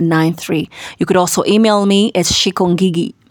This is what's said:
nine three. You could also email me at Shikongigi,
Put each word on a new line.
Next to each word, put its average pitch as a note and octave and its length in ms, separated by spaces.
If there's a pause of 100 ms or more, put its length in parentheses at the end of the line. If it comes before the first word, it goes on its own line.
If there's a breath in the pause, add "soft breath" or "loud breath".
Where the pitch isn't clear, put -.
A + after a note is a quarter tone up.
nine D#3+ 340
three. D#3+ 340 (300 loud breath)
You - 80
could F#3+ 100
also F3+ 300
email G#3 400
me G3+ 300
at F3 100
Shikongigi, F3+ 880 (160)